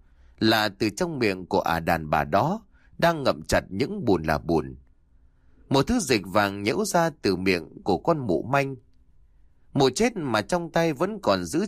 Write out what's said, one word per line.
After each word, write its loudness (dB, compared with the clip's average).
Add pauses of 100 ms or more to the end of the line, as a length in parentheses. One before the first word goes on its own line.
(380)
là 2
từ -2
trong -4
miệng -2
của 2
ả 0
đàn 0
bà 2
đó 0 (320)
đang 2
ngậm 0
chặt 0
những -4
bùn 2
là 0
bùn. -2 (920)
Một 2
thứ 0
dịch 0
vàng 0
nhễu 0
ra 0 (120)
từ 2
miệng -2
của 0
con -2
mụ 0
Manh. -2 (960)
Mụ 4
chết 0
mà 0
trong -4
tay 2
vẫn -4
còn 2
giữ -2